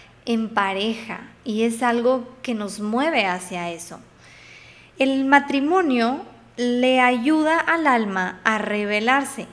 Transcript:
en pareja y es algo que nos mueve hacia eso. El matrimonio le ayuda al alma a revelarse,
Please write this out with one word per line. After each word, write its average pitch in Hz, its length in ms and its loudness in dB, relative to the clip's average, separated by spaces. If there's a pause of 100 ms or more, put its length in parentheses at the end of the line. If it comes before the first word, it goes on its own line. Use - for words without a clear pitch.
(240)
en 226 240 -2
pareja 202 720 -4 (240)
y 220 180 -2
es 233 200 0
algo 240 460 2 (140)
que 240 120 -6
nos 208 260 -6
mueve 233 440 0
hacia 180 460 -4
eso. - 300 -12 (960)
El 269 280 2
matrimonio 277 960 2 (340)
le 247 440 2
ayuda 302 580 2
al 320 280 0
alma 202 580 0
a 220 140 0
revelarse, 208 960 -2